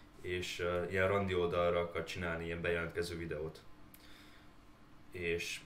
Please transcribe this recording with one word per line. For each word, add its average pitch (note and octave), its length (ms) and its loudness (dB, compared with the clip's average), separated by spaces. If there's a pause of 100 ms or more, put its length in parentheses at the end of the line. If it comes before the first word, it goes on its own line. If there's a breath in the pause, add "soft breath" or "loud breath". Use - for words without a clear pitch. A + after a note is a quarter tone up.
(200 loud breath)
és, F2+ 400 -4
ö, F2 300 2
ilyen F#2+ 180 4
randi G2 260 4
oldalra F2 460 4
akar E2+ 240 -2
csinálni E2+ 400 -2
ilyen E2+ 160 -2
bejelentkező E2+ 560 0
videót. D#2+ 460 -4 (1500 loud breath)
És E2+ 560 0